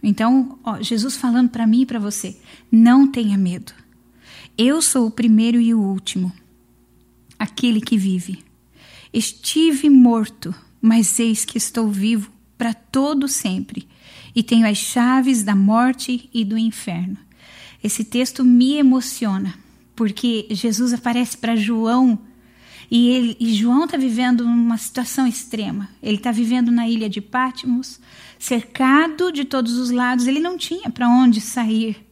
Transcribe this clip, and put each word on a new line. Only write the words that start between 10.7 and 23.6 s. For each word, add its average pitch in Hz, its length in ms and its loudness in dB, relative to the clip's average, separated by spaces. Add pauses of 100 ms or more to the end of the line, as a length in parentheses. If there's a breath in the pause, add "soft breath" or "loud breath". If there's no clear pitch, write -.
mas 226 380 2
eis 226 260 0
que - 140 -8
estou 220 300 -4
vivo 208 420 -2 (260)
pra 233 180 -4
todo 277 520 -2
sempre." - 640 -6 (460 loud breath)
E 233 80 0
tenho 226 240 2
as 208 120 -2
chaves 247 640 0
da 202 120 -2
morte 240 800 0
e 226 120 -2
do 214 140 -4
inferno. 190 580 -6 (680 loud breath)
Esse 214 220 -4
texto 254 400 -4
me 247 300 4
emociona, 240 800 0 (400 soft breath)
porque 220 560 -4
Jesus 226 420 -2
aparece 240 440 -2
pra 226 180 -4
João 226 640 2 (720 loud breath)
e 240 180 4
ele, 247 320 0
e 226 140 0
João 240 320 2